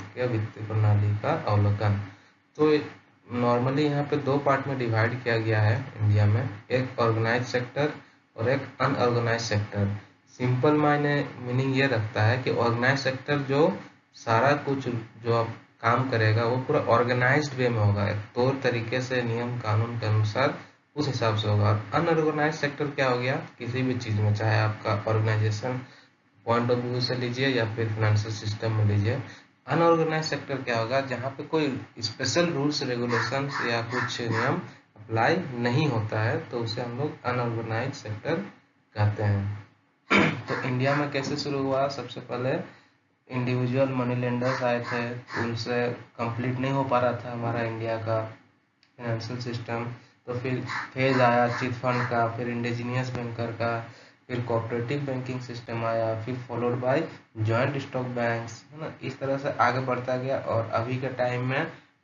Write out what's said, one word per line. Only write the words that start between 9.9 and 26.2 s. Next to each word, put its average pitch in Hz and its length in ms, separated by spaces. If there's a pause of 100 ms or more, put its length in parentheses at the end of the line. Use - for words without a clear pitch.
Simple 127 440
मायने 147 560 (100)
meaning 131 380
ये 135 100
रखता 110 360
है 123 200
कि 143 80
ऑर्गेनाइज 120 480
sector 139 400
जो 139 400 (360)
सारा 117 380
कुछ 143 360
जो 117 520
अब 113 60 (360)
काम 120 280
करेगा 110 340
वो 120 120
पूरा 139 240
organized 127 760
वे 127 140
में 117 120
होगा, 101 280
एक - 80
तौर 127 460
तरीके 120 380
से 127 220
नियम 120 360
कानून 113 400
के 113 80
अनुसार 110 520 (380)
उस 147 100
हिसाब 117 300
से 107 120
होगा। 104 200
और 107 260
अनऑर्गेनाइज 156 600
sector 143 320
क्या 139 220
हो 123 100
गया, 127 180 (220)
किसी 123 240
भी 131 120
चीज़ 107 260
में, 104 140
चाहे 110 240
आपका 107 500
organization 110 720 (680)